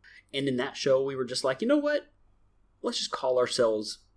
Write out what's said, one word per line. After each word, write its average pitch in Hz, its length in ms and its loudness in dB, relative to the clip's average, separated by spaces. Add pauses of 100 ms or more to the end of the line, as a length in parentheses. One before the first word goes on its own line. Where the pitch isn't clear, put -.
(340)
And 139 140 -2
in 127 100 -2
that 127 200 -4
show, 135 260 2
we 135 120 -4
were 131 100 -2
just 123 200 -6
like, 131 160 0
"You 220 80 0
know 294 80 6
what? 294 340 -2 (720)
Let's 240 160 -4
just - 140 -6
call 127 260 0
ourselves 113 640 2 (180)